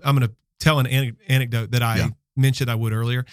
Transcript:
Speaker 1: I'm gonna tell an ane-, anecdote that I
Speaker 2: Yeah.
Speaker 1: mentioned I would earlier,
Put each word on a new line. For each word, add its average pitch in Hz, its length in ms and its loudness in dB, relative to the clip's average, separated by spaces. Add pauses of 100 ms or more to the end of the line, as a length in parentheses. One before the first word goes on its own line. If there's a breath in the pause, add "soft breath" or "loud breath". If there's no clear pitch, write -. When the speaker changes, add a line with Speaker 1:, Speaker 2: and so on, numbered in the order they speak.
Speaker 1:
I'm 139 140 2
gonna 120 140 2 (280)
tell 156 220 2
an 131 60 2
ane-, 127 300 -2 (120)
anecdote 117 440 0
that 120 100 2
I 113 160 0
Speaker 2:
Yeah. - 100 0 (280)
Speaker 1:
mentioned 131 340 0
I 117 40 -2
would 113 180 -2
earlier, 120 400 -2